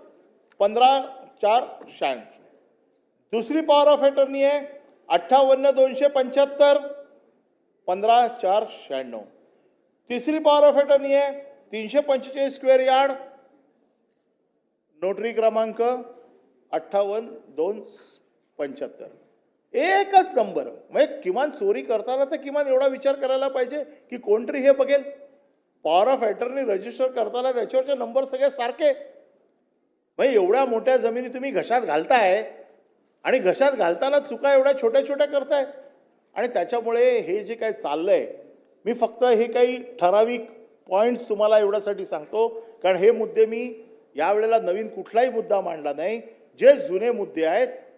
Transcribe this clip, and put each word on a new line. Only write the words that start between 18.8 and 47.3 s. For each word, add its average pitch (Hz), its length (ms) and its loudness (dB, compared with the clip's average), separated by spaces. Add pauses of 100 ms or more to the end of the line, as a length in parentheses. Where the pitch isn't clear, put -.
एकच 381 580 2
नंबर. 175 340 -2 (220)
म्हणजे 262 300 0
किमान 233 300 -2
चोरी 214 320 -2
करताना 254 420 -2
तर 269 120 -6
किमान 285 300 -4
एवढा 262 200 2
विचार 269 280 0
करायला 269 340 -2
पाहिजे 269 360 -4 (260)
की 151 80 -12
कोणतरी 233 400 -2
हे 269 140 4
बघेल. 277 300 0 (800)
power 196 340 2
of 220 100 -2
attorney 247 400 -6
रजिस्टर 233 420 -4
करताना 247 420 -4
त्याच्यावरचे 262 420 -2
नंबर 240 300 -4
सगळे 269 260 -2
सारखे. 254 640 -4 (1040)
म्हणजे 247 160 2
एवढ्या 214 300 4
मोठ्या 254 320 0
जमिनी 233 320 -2
तुम्ही 262 220 -8
घशात 220 320 -2
घालताय, 190 720 0 (720)
आणि 214 160 0
घशात 247 340 2
घालताना 220 460 0
चुका 277 360 0
एवढ्या 269 260 4
छोट्या 269 280 0
छोट्या 285 180 0
करताय. 277 380 -2 (720)
आणि 233 140 -4
त्याच्यामुळे 233 720 0
हे 196 260 -4
जे 220 100 -10
काही 220 180 -4
चाललंय, 160 540 0 (580)
मी 233 100 -2
फक्त 233 300 -2
हे 233 200 4
काही 247 380 0 (180)
ठराविक 214 460 2 (420)
पॉइंट्स 233 400 0
तुम्हाला 214 300 2
एवढ्यासाठी 202 480 -2
सांगतो, 190 420 -2 (340)
कारण 185 140 2
हे 196 140 4
मुद्दे 220 360 0
मी 233 280 -8 (420)
यावेळेला 214 420 0
नवीन 214 300 -4
कुठलाही 214 420 -2
मुद्दा 208 300 -2
मांडला 156 320 -8
नाही. 190 280 -6 (380)
जे 269 180 8
जुने 196 340 -2
मुद्दे 196 340 -4